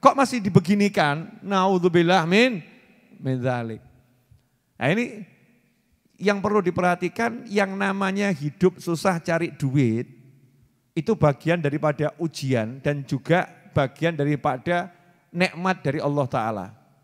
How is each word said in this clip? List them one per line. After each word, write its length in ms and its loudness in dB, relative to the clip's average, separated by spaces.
Kok 160 6
masih 240 0
dibeginikan?" 880 2
Naudzubillah 800 2
min, 400 2
min 240 -4
dzalik. 400 -4
Nah, 80 0
ini 400 -4
yang 240 0
perlu 240 2
diperhatikan, 800 -2
yang 320 -2
namanya 560 -2
hidup 480 -2
susah 400 -2
cari 320 -2
duit, 680 0
itu 160 0
bagian 480 2
daripada 560 -2
ujian 640 -4
dan 240 -2
juga 400 0
bagian 400 0
daripada 800 -2
nikmat 480 -2
dari 160 -2
Allah 320 -2
Ta'ala. 380 -4